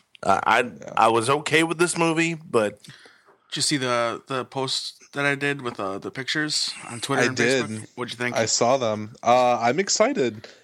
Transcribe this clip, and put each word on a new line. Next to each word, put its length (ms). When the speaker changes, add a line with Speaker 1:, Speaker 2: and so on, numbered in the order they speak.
Speaker 1:
I, 240
I, 180
Speaker 2:
Yeah. 340
Speaker 1:
I 100
was 220
okay 340
with 140
this 200
movie, 360
but" 500
Speaker 3:
Did 720
you 60
see 160
the, 500
the 160
post 580
that 120
I 100
did 260
with, 180
uh, 180
the 140
pictures 640
on 100
Twitter 220
Speaker 2:
I 60
Speaker 3:
and 100
Speaker 2:
did. 300
Speaker 3:
Facebook? 280
What'd 160
you 60
think? 180
Speaker 2:
I 120
saw 280
them. 480
Uh, 380
I'm 180
excited. 640